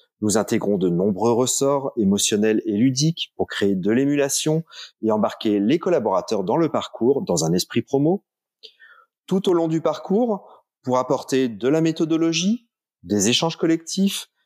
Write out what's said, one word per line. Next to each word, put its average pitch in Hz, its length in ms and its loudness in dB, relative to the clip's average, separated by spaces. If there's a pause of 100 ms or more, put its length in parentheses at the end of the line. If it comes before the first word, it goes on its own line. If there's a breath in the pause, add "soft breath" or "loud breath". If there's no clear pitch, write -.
(200 soft breath)
nous 107 160 0
intégrons 101 420 0
de 90 100 0
nombreux 95 420 0
ressorts 135 680 0
émotionnels 104 680 2
et 110 60 -2
ludiques 135 640 0
pour 95 100 -2
créer 101 300 0
de 95 160 -2
l'émulation 143 720 0 (380 loud breath)
et 107 100 2
embarquer 107 480 0
les 120 180 2
collaborateurs 110 640 0
dans 135 140 0
le 165 140 2
parcours 117 520 0
dans 135 220 0
un 160 80 2
esprit - 300 -2
promo. 156 420 0 (1000 loud breath)
Tout 196 220 -2
au 190 40 4
long 165 160 2
du 160 120 0
parcours, 196 840 -2 (180)
pour 127 160 0
apporter 131 500 0
de 110 200 -4
la 160 120 2
méthodologie, 165 880 0 (360)
des 101 240 0
échanges 165 280 0
collectifs, 170 720 -2 (180)